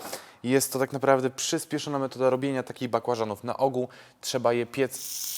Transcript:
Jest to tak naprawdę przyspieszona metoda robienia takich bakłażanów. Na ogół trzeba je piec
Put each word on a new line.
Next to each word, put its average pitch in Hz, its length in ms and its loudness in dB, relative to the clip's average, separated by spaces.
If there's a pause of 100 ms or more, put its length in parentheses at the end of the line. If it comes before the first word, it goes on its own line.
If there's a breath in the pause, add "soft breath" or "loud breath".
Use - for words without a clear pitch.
(420 loud breath)
Jest 127 300 2
to 131 60 0
tak 131 140 0
naprawdę 131 380 4
przyspieszona 151 680 -4
metoda 131 320 2
robienia 131 320 0
takich - 260 -6
bakłażanów. 113 560 0
Na 120 120 -4
ogół 127 320 0 (320 loud breath)
trzeba 120 320 0
je 120 140 0
piec 127 320 -2 (400)